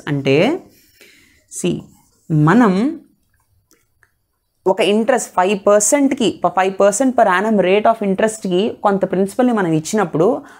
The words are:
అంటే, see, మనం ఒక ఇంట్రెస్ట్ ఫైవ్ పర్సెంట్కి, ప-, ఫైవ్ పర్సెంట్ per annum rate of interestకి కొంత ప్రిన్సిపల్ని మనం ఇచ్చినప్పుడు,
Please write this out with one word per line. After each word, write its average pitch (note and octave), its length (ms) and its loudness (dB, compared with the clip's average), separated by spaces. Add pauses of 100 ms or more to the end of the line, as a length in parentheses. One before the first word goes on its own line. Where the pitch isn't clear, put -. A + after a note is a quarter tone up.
అంటే, C#3+ 520 0 (960)
see, F3 180 -4 (540)
మనం G3 680 2 (1700)
ఒక F#3+ 140 0
ఇంట్రెస్ట్ G#3+ 540 0
ఫైవ్ G3 320 0
పర్సెంట్కి, B3 800 0
ప-, F3 40 0
ఫైవ్ F#3 320 -2
పర్సెంట్ A3 360 2
per A#3 100 4
annum G3+ 340 0
rate F#3+ 260 2
of A3+ 160 2
interestకి G3+ 800 -2
కొంత G3 280 0
ప్రిన్సిపల్ని G3+ 420 0
మనం F#3 200 -2
ఇచ్చినప్పుడు, F#3+ 720 -2 (180)